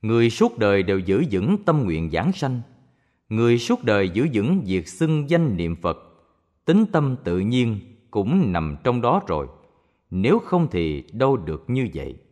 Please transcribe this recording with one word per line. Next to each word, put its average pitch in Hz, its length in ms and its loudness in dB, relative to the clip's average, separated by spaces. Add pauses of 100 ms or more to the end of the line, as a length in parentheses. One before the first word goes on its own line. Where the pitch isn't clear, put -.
Người 117 280 4
suốt 226 280 0
đời 101 260 4
đều 95 160 0
giữ 95 320 0
vững 135 340 0
tâm 156 180 2
nguyện 82 260 -2
giảng 82 220 -2
sanh, 127 300 -4 (680)
người 117 280 4
suốt 240 260 -2
đời 101 260 2
giữ 110 240 0
vững 131 320 2
việc 92 220 -2
xưng 156 420 -2
danh 160 280 2
niệm 85 180 -2
Phật, 82 220 -4 (680)
tín 202 200 4
tâm 143 380 0
tự 87 160 -2
nhiên 113 400 0 (320)
cũng 113 400 2
nằm 78 320 -2
trong 123 180 0
đó 131 260 2
rồi. 76 200 -4 (600)
Nếu 113 300 2
không 180 320 0
thì 78 300 -2 (120)
đâu 131 240 0
được 80 300 -8
như 127 260 -2
vậy. 65 240 -10 (140)